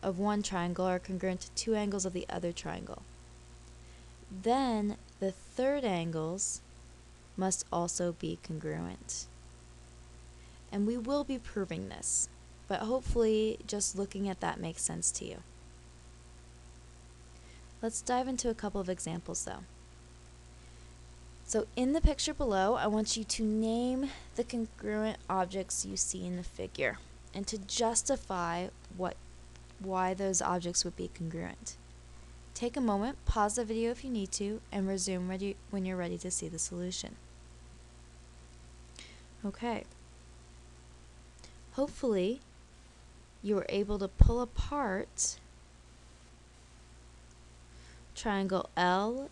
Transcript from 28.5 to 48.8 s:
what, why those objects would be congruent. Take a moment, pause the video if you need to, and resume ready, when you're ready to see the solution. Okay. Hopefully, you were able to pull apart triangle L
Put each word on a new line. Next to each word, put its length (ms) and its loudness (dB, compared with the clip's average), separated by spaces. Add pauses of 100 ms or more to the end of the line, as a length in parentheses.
what, 200 0 (640)
why 360 2
those 260 2
objects 460 2
would 100 -6
be 180 -4
congruent. 600 -6 (800)
Take 240 -2
a 20 2
moment, 460 4
pause 300 6
the 80 2
video 260 2
if 120 -4
you 80 -4
need 220 0
to, 300 -2 (100)
and 160 2
resume 400 0
ready, 260 -2 (140)
when 160 0
you're 140 0
ready 180 0
to 140 -4
see 180 -2
the 100 -6
solution. 580 -4 (2250)
Okay. 400 -2 (1900)
Hopefully, 680 2 (1040)
you 120 4
were 140 2
able 300 2
to 100 0
pull 320 12
apart 960 0 (2750)
triangle 640 2
L 540 4